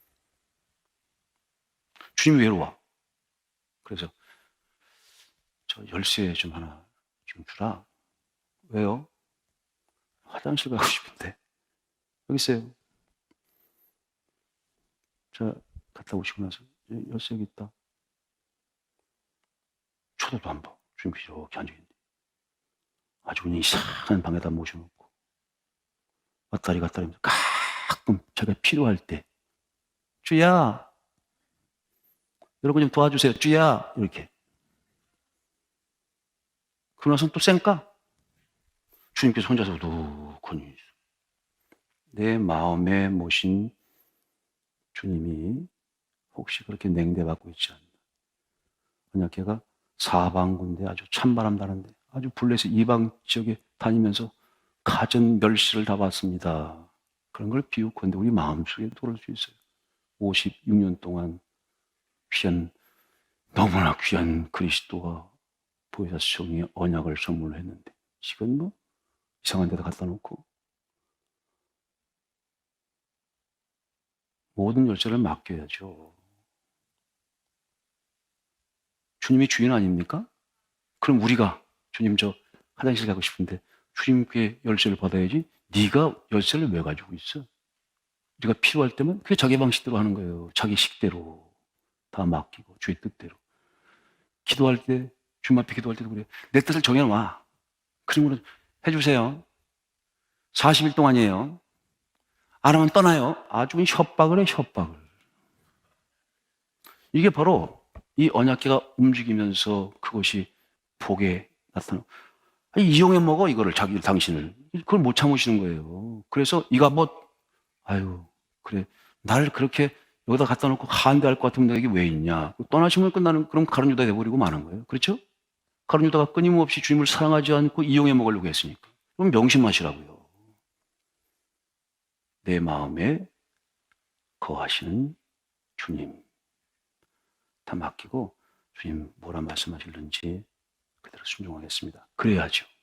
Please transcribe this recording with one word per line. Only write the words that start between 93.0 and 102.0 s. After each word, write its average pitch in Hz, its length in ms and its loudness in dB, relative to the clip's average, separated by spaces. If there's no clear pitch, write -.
뜻대로. - 360 -16
기도할 131 400 2
때, 127 260 -2
주님 127 180 4
앞에 - 140 -6
기도할 117 220 -6
때도 110 140 -12
그래요. 107 140 -10
"내 135 80 6
뜻을 156 220 0
정해놔. 113 600 2
그러므로 143 340 2
해주세요. 143 580 0
사십 156 320 4
일 147 80 0
동안이에요. 127 640 2